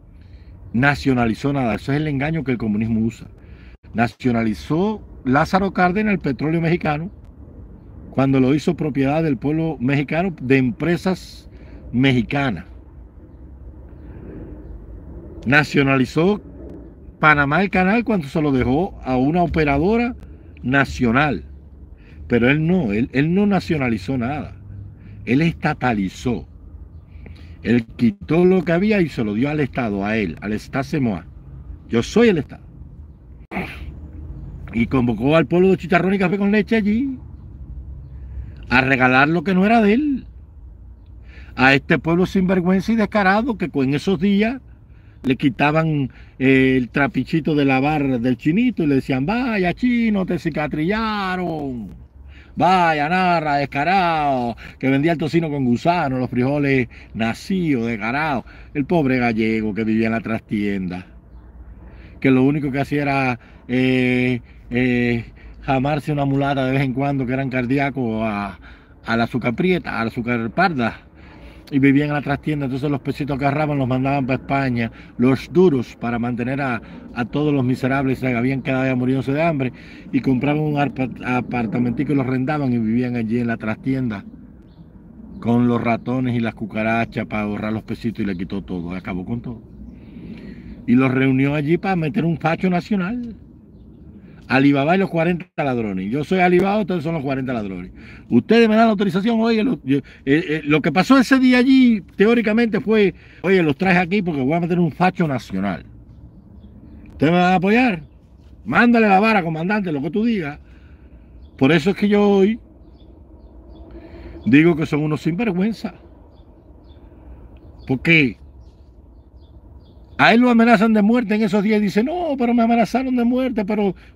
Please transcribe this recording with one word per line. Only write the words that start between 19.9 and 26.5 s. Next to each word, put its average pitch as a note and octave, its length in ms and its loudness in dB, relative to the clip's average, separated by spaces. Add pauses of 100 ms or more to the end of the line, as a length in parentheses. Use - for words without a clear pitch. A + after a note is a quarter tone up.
nacional. B2+ 800 2 (840)
Pero A#2+ 220 4
él D#3 160 2
no, E3 280 0
él, A#2 180 0
él D3 220 0
no G#3 120 2
nacionalizó C#3 720 -2
nada. A#2+ 380 -6 (720)
Él C3 160 2
estatalizó. B2 1080 -2 (1160)